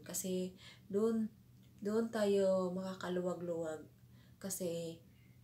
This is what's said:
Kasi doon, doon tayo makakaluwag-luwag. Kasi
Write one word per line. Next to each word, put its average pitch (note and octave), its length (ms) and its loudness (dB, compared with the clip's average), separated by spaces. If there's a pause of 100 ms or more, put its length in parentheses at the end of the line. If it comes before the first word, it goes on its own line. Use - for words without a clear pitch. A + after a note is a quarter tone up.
Kasi F#3 480 -2 (320)
doon, A3 400 2 (560)
doon A3 320 0
tayo G3 560 4
makakaluwag-luwag. F3 1120 -2 (560)
Kasi E3+ 640 -4 (440)